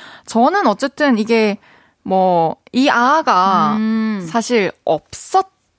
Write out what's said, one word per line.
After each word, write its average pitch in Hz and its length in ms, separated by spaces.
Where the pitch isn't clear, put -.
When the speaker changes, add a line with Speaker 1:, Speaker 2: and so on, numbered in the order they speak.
Speaker 1:
저는 311 400
어쨌든 262 500
이게 214 400
뭐, 185 520
이 262 180
아가 214 880
Speaker 2:
음. 220 520
Speaker 1:
사실 220 420
없었 - 640